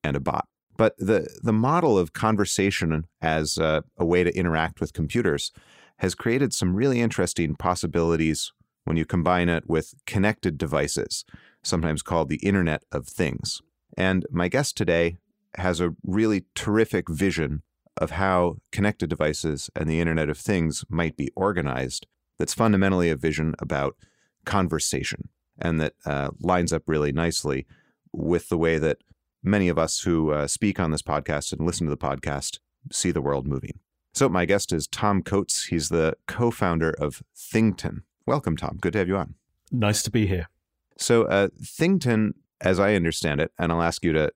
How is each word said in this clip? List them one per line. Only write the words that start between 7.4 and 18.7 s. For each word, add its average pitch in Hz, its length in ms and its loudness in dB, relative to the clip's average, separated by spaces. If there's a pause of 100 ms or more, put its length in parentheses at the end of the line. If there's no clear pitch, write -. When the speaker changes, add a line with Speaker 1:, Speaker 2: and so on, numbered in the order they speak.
Speaker 1:
possibilities 82 960 0 (320)
when 80 120 -2
you 80 80 2
combine 87 460 2
it 82 180 0
with 80 280 -2 (100)
connected 95 520 0
devices, 73 680 -4 (360)
sometimes 78 400 -2
called 80 280 0
the 76 80 -2
Internet 92 520 0
of - 160 -6
Things. - 560 -4 (360)
And 92 340 2
my 87 160 0
guest 131 300 -2
today 85 400 2 (400)
has 90 240 0
a 85 120 0 (120)
really 101 400 0 (100)
terrific 107 540 0
vision 80 540 0 (340)
of 76 140 -2
how 90 480 0 (120)